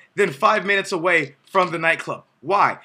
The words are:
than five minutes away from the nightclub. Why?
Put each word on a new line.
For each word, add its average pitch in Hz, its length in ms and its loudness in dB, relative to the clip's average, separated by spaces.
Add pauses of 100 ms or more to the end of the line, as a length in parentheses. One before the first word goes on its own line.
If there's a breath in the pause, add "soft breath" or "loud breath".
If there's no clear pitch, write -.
(160 soft breath)
than 185 140 0
five 208 360 0
minutes 196 240 0
away 165 540 0
from 180 260 0
the 165 80 -6
nightclub. 160 460 -4 (160)
Why? 156 440 0